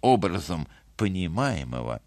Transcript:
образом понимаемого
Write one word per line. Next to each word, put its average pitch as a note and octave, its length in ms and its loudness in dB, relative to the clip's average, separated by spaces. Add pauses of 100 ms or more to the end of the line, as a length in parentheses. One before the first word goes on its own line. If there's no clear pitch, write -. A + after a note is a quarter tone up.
образом F2+ 680 2 (280)
понимаемого E2+ 1120 -2